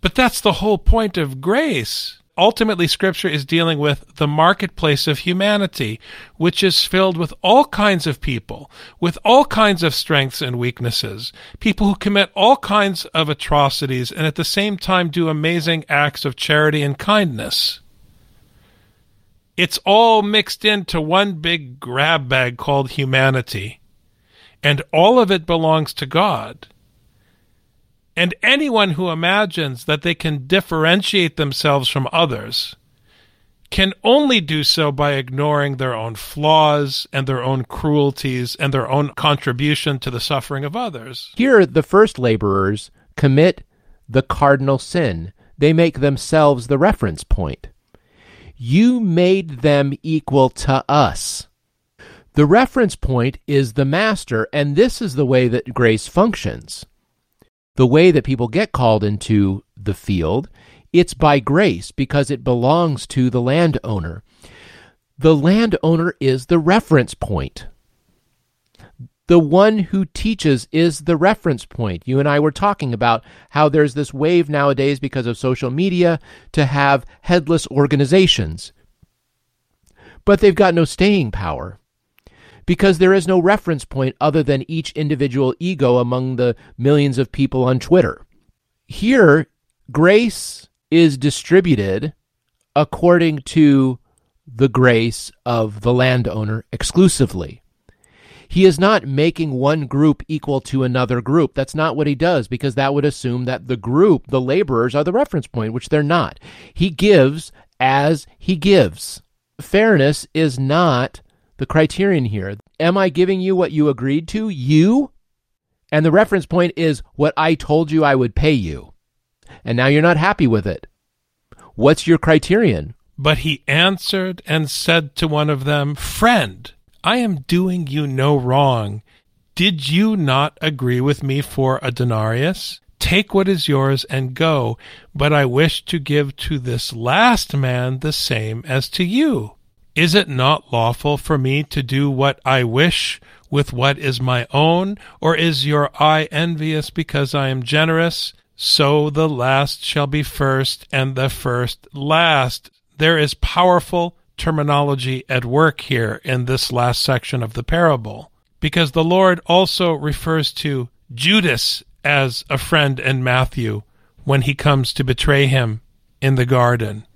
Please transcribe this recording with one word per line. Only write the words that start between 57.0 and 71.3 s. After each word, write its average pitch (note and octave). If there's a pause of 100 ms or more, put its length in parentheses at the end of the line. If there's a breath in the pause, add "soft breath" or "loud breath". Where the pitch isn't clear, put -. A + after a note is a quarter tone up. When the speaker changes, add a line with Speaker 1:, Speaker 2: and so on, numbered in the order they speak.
Speaker 2:
The C3
way D#3
that D3+
people A#2+
get F3
called A2
into G2+ (120)
the G2+
field, F#2 (420 soft breath)
it's F3
by D3
grace C#3
because C#3+
it B2+
belongs C#3
to B2+
the B2
landowner. A#2+ (920 soft breath)
The D#3
landowner E3
is C3
the F3
reference D#3+
point. - (1600 soft breath)
The F3
one F#3+
who F#3+
teaches D#3+
is D#3+
the E3
reference E3+